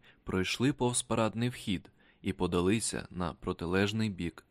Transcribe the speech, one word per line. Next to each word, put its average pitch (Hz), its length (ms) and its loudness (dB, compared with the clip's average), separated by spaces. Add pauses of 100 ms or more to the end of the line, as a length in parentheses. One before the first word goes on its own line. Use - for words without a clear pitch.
(240)
пройшли 95 480 0
повз 123 300 0
парадний 110 460 0
вхід - 420 -4 (320)
і 98 100 -2
подалися 90 760 2
на 85 240 -4
протилежний 101 760 0
бік 85 400 -6